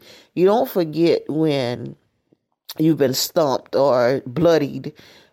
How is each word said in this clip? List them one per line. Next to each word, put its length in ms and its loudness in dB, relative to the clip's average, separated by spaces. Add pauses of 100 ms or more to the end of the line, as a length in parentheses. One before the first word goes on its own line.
(340)
You 120 2
don't 240 0
forget 580 0
when 680 -4 (840)
you've 200 2
been 160 2
stumped 600 -2
or 520 2
bloodied 680 0 (380)